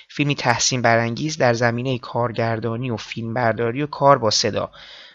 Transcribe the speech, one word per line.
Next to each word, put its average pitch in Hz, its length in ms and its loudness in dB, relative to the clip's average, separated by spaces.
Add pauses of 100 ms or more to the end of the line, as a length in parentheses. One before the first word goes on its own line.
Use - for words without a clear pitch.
فیلمی 143 260 -2
تحسین 123 480 0
برانگیز 117 560 0
در 123 160 4
زمینهٔ 120 440 0
کارگردانی 117 920 -4
و 110 60 -4
فیلمبرداری 117 840 -2
و 151 40 -4
کار 139 320 4
با 110 120 0
صدا 104 400 0 (440)